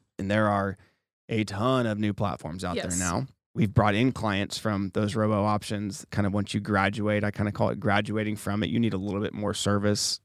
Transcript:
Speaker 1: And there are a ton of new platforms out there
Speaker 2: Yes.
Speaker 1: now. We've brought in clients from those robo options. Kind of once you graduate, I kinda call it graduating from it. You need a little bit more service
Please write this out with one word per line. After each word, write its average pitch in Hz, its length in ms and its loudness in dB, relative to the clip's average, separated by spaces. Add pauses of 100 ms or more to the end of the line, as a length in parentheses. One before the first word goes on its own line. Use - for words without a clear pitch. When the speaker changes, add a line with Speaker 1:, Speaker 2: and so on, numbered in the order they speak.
(180)
Speaker 1:
And 98 120 -4
there 107 180 4
are 98 280 0 (540)
a 110 140 0
ton 120 420 0
of 107 120 0
new 104 140 0
platforms 92 500 -6
out 87 120 -4
there - 100 -4
Speaker 2:
Yes. 87 140 -4
Speaker 1:
now. 92 280 0 (280)
We've 107 180 2
brought 104 240 4
in 120 160 4
clients 101 440 -2
from 101 380 -2
those 104 220 0
robo 107 260 2
options. 104 680 -2
Kind 101 180 0
of 98 60 0
once 101 200 -2
you 104 60 0
graduate, 104 640 2
I 104 80 -2
kinda 104 180 0
call 107 200 0
it - 100 -4
graduating 107 560 0
from 101 260 -2
it. - 80 -2
You 117 80 0
need 113 160 2
a 95 40 -2
little 98 220 -2
bit - 140 -4
more 104 180 -2
service 101 720 0